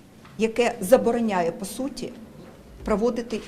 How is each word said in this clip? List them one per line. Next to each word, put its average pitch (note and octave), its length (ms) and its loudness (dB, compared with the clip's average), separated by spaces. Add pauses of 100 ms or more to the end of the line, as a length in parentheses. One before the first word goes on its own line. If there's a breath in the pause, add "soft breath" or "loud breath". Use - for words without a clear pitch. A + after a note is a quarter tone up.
(380)
яке A3 440 2
забороняє, G3+ 720 4
по F3+ 140 -8
суті, - 460 -8 (720)
проводити A3+ 640 0